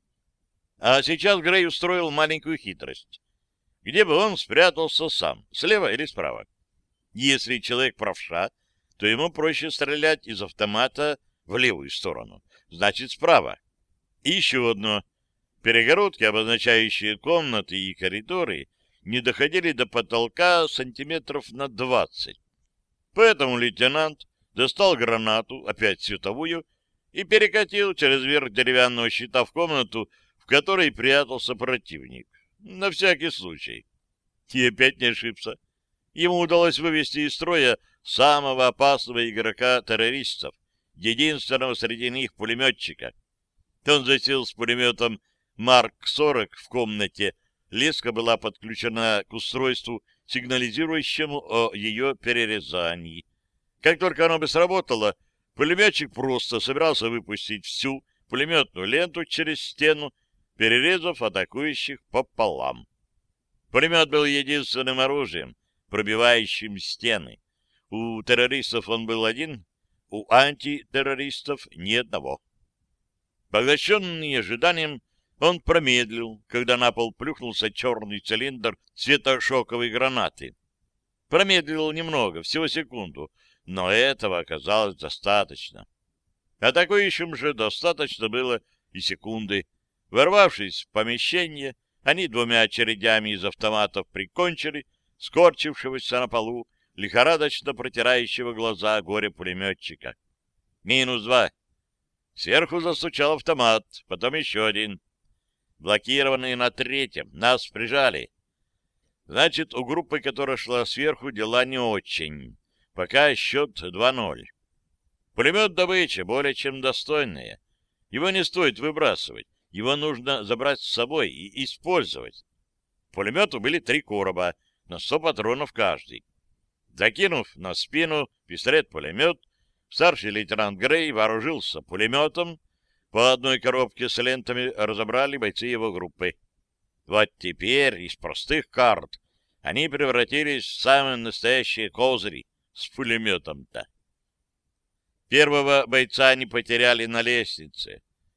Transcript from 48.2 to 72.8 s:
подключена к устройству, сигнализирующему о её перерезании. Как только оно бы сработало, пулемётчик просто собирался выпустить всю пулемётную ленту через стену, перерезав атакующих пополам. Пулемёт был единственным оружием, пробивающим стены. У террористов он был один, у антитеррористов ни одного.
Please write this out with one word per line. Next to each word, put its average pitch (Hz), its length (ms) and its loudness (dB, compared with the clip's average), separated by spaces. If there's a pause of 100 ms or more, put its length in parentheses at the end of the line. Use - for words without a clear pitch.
подключена 110 880 -4
к - 60 -20
устройству, 120 720 -4 (220)
сигнализирующему 135 1120 -4
о 113 360 0
её 110 420 -2
перерезании. 87 1080 -4 (560)
Как 160 180 4
только 170 260 2
оно 165 140 4
бы 156 80 -4
сработало, 151 680 2 (400)
пулемётчик 170 580 2
просто 123 460 -2
собирался 139 500 0
выпустить 104 560 -8
всю 135 380 -6 (260)
пулемётную 135 580 -2
ленту 160 380 0
через 156 360 -4
стену, 147 520 0 (440)
перерезав 151 640 2
атакующих 123 920 -4
пополам. 69 760 -2 (840)
Пулемёт 160 380 4
был 147 140 4
единственным 135 760 -2
оружием, 113 560 -2 (340)
пробивающим 110 880 2
стены. 90 640 -4 (500)
У 113 340 -6
террористов 123 640 0
он 113 180 -4
был 110 200 -2
один, 123 400 -6 (440)
у 104 220 -6
антитеррористов 135 1400 0
ни 98 200 -2
одного. 80 440 -4 (1080)